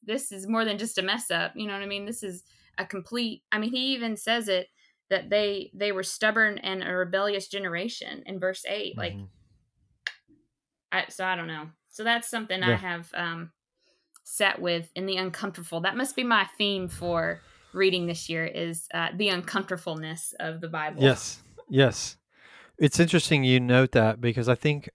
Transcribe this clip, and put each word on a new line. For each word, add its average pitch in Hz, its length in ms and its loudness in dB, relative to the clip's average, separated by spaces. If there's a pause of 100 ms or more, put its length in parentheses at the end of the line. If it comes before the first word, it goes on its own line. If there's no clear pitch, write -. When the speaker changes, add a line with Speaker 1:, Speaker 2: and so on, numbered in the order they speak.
Speaker 1:
this 226 300 -4
is 196 160 -8
more 226 160 2
than 208 140 0
just 226 180 -4
a 190 60 -10
mess 202 280 -2
up. 170 240 0
You 214 120 -6
know 202 80 -6
what 196 80 -6
I 196 40 -8
mean? 202 200 -6
This 233 160 -8
is 180 200 -8 (340)
a 190 80 -4
complete, 220 680 -6
I 214 60 2
mean, 214 120 -2
he 262 240 -2
even 233 220 -4
says 220 320 -2
it, 185 180 0 (420)
that 190 220 -2
they, 202 440 0
they 202 180 -2
were 190 100 -2
stubborn 214 560 2
and 190 240 -4
a 175 100 -4
rebellious 190 540 0
generation 196 800 -6
in 190 140 -8
verse 185 280 -2
eight. 202 300 -6
Like, 175 140 -4
Speaker 2:
Mm-hmm. 101 120 -10 (1700)
Speaker 1:
I, 185 180 0
so - 160 -6
I 185 120 0
don't 170 100 -4
know. 160 220 -8 (220)
So - 120 -12
that's 233 260 0
something 202 360 -4
I 185 60 4
Speaker 2:
Yeah. - 60 4
Speaker 1:
have, 175 380 -6
um, 165 380 -6 (720)
sat - 360 2
with 170 360 -2
in 185 100 -4
the 190 100 -2
uncomfortable. 170 680 -4
That 190 140 0
must 269 200 -2
be 254 80 0
my 226 240 2 (100)
theme 196 300 0
for 170 520 -2 (320)
reading 185 340 4
this 170 220 -4
year 165 160 -2
is, 165 480 -6
uh, 165 240 -2
the 208 120 2
uncomfortableness 170 1120 -4
of 165 200 -6
the 165 80 -8
Bible. 156 340 -4
Speaker 2:
Yes. - 400 4 (260)
Yes. - 480 2 (600)
It's - 220 4
interesting 160 460 6
you 127 160 8
note 123 320 6
that, 113 280 6
because 120 280 2
I 123 80 6
think, 147 380 0